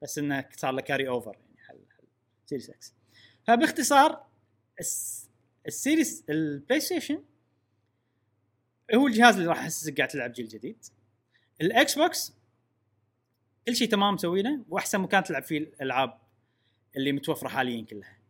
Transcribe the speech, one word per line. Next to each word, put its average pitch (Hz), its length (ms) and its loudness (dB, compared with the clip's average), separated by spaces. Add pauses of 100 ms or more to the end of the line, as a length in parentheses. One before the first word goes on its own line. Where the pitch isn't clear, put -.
بس - 160 -10
إنه 143 280 -4 (100)
صار 135 180 -4
له 131 80 -4
كاري 135 260 -2
أوفر 113 260 -4
يعني - 340 -20
حل، 65 120 -20 (180)
حل - 60 -20 (420)
سيريس 131 240 -8
إكس. - 240 -20 (500)
فباختصار، 285 840 4 (540)
الس-، - 500 -8 (380)
السيريس، 294 600 0
البلاي 151 500 -2
ستيشن 330 440 -4 (1700)
هو 277 120 6
الجهاز 226 280 8
اللي 175 120 0
راح 165 100 0
يحسسك 156 400 -8
قاعد 131 120 0
تلعب 123 240 -8
جيل 117 140 -10
جديد. 113 380 -14 (760)
الإكس 226 340 4
بوكس 330 380 0 (1300)
كل 240 80 -2
شيء 233 140 0
تمام 202 240 2
مسوينه، 196 560 -4
وأحسن 190 300 -2
مكان 190 240 2
تلعب 139 200 -6
فيه 156 140 -4
الألعاب 135 600 -4 (800)
اللي 135 160 -2
متوفرة 139 360 -4
حاليا 117 380 -4
كلها. - 320 -18 (120)